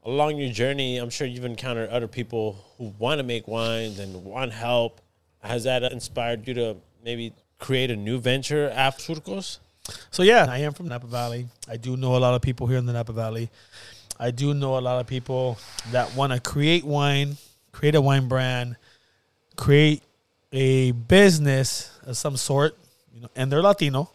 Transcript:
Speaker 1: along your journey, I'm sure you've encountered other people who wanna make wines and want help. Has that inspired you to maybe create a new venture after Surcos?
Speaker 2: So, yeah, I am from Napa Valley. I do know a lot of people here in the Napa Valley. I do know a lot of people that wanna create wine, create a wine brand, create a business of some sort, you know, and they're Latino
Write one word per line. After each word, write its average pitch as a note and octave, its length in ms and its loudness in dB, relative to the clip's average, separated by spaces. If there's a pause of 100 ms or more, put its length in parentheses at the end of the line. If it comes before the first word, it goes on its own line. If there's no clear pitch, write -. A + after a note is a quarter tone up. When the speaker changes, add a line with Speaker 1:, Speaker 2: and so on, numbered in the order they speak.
Speaker 1:
along D3 340 0
your C#3 120 -4
journey, B2+ 460 -2
I'm A#2+ 140 -6
sure - 160 -6
you've B2 180 -8
encountered A#2 460 -6
other A#2 180 -2
people G#2+ 480 -6 (220)
who G#2+ 200 -12
wanna C#3 240 -2
make A#2+ 240 -6
wines A2+ 520 -4
and F#2+ 260 -12
want A#2 280 -6
help. A#2 480 -2 (420)
Has A2 220 -6
that B2+ 180 0 (100)
inspired A#2 560 -6
you B2+ 60 -6
to A2+ 220 -4 (280)
maybe A#2 280 -8 (260)
create C3 320 0
a A2+ 60 -2
new G#2+ 220 -4
venture C3+ 520 0
after C3+ 440 -2
Surcos? F#3+ 440 -10 (520)
Speaker 2:
So, - 120 0
yeah, G3+ 260 8
I B2+ 100 -4
am D3 140 -4
from E3+ 160 -12
Napa B2 180 -10
Valley. A#2+ 420 -6 (200)
I A#2 80 -10
do B2+ 200 -6
know B2+ 200 2
a - 20 4
lot B2+ 160 4
of B2 80 0
people B2+ 240 -2
here B2+ 120 2
in B2 80 -2
the A#2+ 60 -2
Napa A#2 200 -4
Valley. A2+ 380 -6 (680)
I A#2+ 120 -2
do C#3 240 0
know C3+ 240 0
a - 20 0
lot B2 200 0
of A#2+ 60 -6
people B2+ 520 -4 (340)
that B2 220 0
wanna C3 260 0
create D#3 440 2
wine, C#3+ 520 0 (360)
create D3+ 220 2
a D#3 60 6
wine C3+ 280 4
brand, B2 480 -2 (800)
create D3 460 6 (500)
a C3 400 2
business C#3+ 1000 4 (140)
of B2 120 -8
some C#3+ 200 -4
sort, C#3 400 0 (380)
you A2+ 60 -20
know, A#2+ 160 -18
and C3 160 0
they're D#3 100 4
Latino E3 520 4